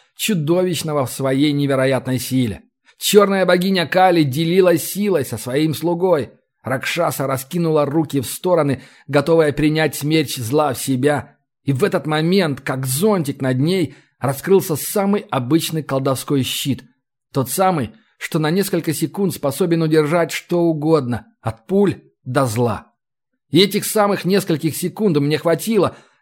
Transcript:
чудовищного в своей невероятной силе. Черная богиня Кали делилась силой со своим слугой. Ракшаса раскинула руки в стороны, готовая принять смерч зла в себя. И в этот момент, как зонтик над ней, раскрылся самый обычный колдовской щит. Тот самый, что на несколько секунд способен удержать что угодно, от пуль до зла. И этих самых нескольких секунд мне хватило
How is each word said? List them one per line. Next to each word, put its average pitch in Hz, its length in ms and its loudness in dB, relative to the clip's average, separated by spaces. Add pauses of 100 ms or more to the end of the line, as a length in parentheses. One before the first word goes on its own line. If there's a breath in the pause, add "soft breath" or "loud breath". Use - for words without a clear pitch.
(160 loud breath)
чудовищного 165 880 0
в 117 60 -6
своей 135 420 0
невероятной 131 680 0
силе. 120 440 -2 (360 soft breath)
Черная 196 460 4
богиня 180 420 2
Кали 180 360 4
делилась 165 600 2
силой 190 420 -2
со 117 100 -8
своим 143 380 -2
слугой. 170 560 0 (320)
Ракшаса 143 640 -4
раскинула 156 580 0
руки 139 360 0
в 120 60 -4
стороны, 156 560 0 (240 loud breath)
готовая 147 460 2
принять 151 420 0
смерч 151 420 -2
зла 135 380 0
в - 40 -10
себя. 135 580 -2 (260)
И 139 100 -2
в 135 120 -2
этот 185 220 -2
момент, 156 540 0
как 131 260 -6
зонтик 147 540 0
над 131 180 0
ней, 165 360 0 (240 loud breath)
раскрылся 151 580 0
самый 202 540 -2
обычный 143 520 0
колдовской 135 600 -2
щит. - 420 -6 (480)
Тот - 180 -2
самый, 180 420 0 (260 soft breath)
что - 200 -4
на 156 120 0
несколько 175 420 0
секунд 160 420 -4
способен 165 480 0
удержать 156 500 2
что - 300 -2
угодно, 151 640 0 (140)
от - 260 -8
пуль 190 360 2 (220)
до 135 220 0
зла. 113 460 -2 (580)
И 151 100 4
этих 202 240 2
самых 202 400 0
нескольких 170 520 0
секунд 185 420 -2
мне 147 200 0
хватило 170 580 -2 (260 loud breath)